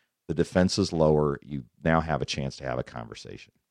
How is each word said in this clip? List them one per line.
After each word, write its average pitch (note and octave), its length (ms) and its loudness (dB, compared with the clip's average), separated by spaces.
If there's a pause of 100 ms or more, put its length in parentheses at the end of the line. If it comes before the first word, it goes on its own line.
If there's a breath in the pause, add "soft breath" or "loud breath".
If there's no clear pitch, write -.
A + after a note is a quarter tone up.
(280)
the E2+ 60 -4
defense F#2 440 2
is F#2 140 0
lower. D2+ 500 4
You C#2 220 -10 (200)
now E2 160 4
have D#2 220 -2
a C#2+ 40 -4
chance C2+ 300 -6
to C2+ 80 -16
have B1 140 -4
a A#1+ 60 -4
conversation. A1 680 -16 (180)